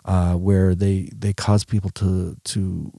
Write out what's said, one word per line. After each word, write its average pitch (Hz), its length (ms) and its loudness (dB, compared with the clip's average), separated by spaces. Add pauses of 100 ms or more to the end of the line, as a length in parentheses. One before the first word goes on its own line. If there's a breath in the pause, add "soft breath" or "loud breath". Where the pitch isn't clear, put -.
uh, 87 300 2
where 92 420 4
they, 95 360 0
they 101 200 -4
cause 104 320 0
people 95 260 -2
to, 92 540 -2
to 92 540 -4